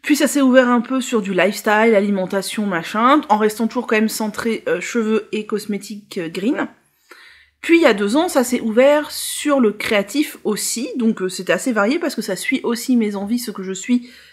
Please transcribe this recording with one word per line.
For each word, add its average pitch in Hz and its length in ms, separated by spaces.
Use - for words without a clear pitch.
Puis 302 120
ça 285 120
s'est 285 160
ouvert 254 260
un 240 140
peu 262 180
sur 240 220
du 196 100
lifestyle, 208 600
alimentation, 196 720
machin, 220 640
en 214 80
restant 214 300
toujours 240 180
quand 226 100
même 214 140
centré, 220 580
euh, 175 140
cheveux 220 500
et 214 140
cosmétique, 208 720
euh, 165 100
green. 190 400
Puis 339 160
il 330 40
y 311 40
a 226 80
deux 202 220
ans, 339 120
ça 285 160
s'est 240 160
ouvert 269 500
sur - 480
le 220 140
créatif 214 720
aussi, 226 520
donc, 220 260
euh, 185 80
c'était 180 240
assez 220 180
varié 214 260
parce 330 160
que - 60
ça 196 160
suit 262 260
aussi 233 320
mes 208 220
envies, 202 220
ce 226 140
que 196 100
je 190 100
suis, 240 380